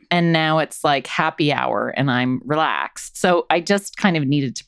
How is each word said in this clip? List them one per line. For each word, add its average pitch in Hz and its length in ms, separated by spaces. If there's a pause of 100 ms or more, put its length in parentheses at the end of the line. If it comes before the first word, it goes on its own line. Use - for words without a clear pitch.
And 170 220
now 160 280
it's, - 260
like, 143 220
happy 160 440
hour 123 380
and 135 200
I'm 127 360
relaxed. 135 720
So 175 320
I 170 100
just 196 380
kind 185 180
of 151 100
needed 135 300
to - 120